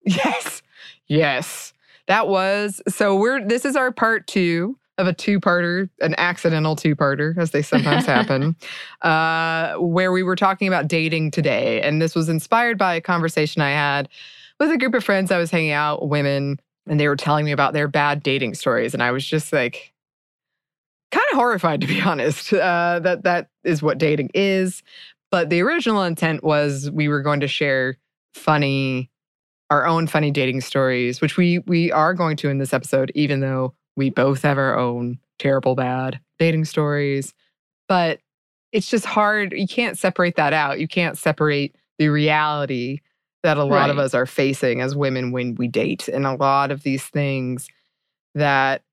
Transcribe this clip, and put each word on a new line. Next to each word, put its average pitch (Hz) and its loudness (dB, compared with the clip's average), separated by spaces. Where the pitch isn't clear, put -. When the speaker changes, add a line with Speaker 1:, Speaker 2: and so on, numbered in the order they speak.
Speaker 1:
Yes. - -2
Yes. 147 0
That 208 4
was, 196 0
so 196 2
we're, 226 2
this 240 0
is 285 0
our 254 0
part 226 0
two 180 0
of 185 0
a 180 0
two-parter, 180 0
an 160 0
accidental 160 0
two-parter, 147 0
as 165 -2
they 147 0
sometimes - 2
Speaker 2:
<laughs> - 0
Speaker 1:
happen, 135 2
uh, 165 0
where 175 2
we 185 0
were 185 0
talking 190 0
about 165 0
dating 160 0
today. 117 0
And 151 0
this 165 0
was 165 0
inspired 226 0
by 185 2
a 165 -2
conversation 160 -2
I 143 2
had 143 0
with 202 2
a 320 2
group 247 0
of 247 0
friends 190 0
I 185 2
was 170 0
hanging 160 0
out, 147 -2
women, 139 0
and 147 2
they 147 4
were 143 2
telling 151 0
me 147 -2
about 143 2
their 147 0
bad 143 0
dating 131 -2
stories. 117 0
And - -4
I 123 2
was 135 -4
just, - -4
like, 123 -2
kinda 427 2
horrified, 202 2
to 135 -2
be 190 -2
<laughs> - -2
honest, 151 0
uh, 175 2
that 180 0
that 175 0
is 156 0
what 151 0
dating 147 0
is. 190 0
But 170 0
the 170 2
original 233 0
intent 165 -2
was 147 0
we 151 0
were 147 0
going 147 0
to 143 -2
share 131 -2
funny, 135 0
our 147 2
own 165 2
funny 151 0
dating 135 0
stories, 123 -2
which 156 -2
we, 175 2
we 170 0
are 156 2
going 175 0
to 147 -2
in 139 0
this 135 -2
episode, 131 0
even 143 0
though 131 -2
we 135 0
both 135 0
have 143 2
our 135 2
own 120 -4
terrible, 135 0
bad 131 -4
dating 160 2
stories. 143 -2
But 175 2
it's 214 -2
just 226 0
hard. 208 0
You 190 -4
can't - -4
separate 180 0
that 147 2
out. 143 0
You 160 -4
can't 170 -2
separate 147 0
the 151 4
reality 147 0
that 156 2
a 147 2
lot 143 4
of 143 0
Speaker 2:
Right. 143 2
Speaker 1:
us 127 -2
are 127 2
facing 131 0
as 135 -2
women 131 -2
when 123 -4
we 120 -2
date. - -2
And 139 -2
a 131 -2
lot 139 2
of 143 -8
these 135 -2
things 131 -4
that 139 0